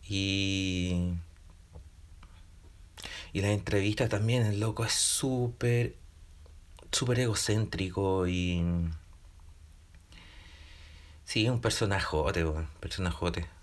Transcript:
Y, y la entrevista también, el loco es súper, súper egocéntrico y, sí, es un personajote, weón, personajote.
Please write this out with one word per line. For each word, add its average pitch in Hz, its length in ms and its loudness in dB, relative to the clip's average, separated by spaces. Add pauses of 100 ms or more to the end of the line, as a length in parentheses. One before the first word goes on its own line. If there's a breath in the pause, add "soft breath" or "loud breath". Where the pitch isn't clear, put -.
(140)
Y, 95 1000 2 (2250 loud breath)
y - 80 -2
la 101 120 4
entrevista 104 580 2
también, 113 360 2
el 104 140 2
loco 110 240 0
es 113 80 0
súper, 120 1040 2 (960)
súper 123 300 2
egocéntrico 95 1040 2
y, 90 340 2 (2500 loud breath)
sí, 110 220 2
es 123 60 4
un 117 100 0
personajote, 90 840 2
weón, 78 240 0 (140)
personajote. 87 680 -2 (160)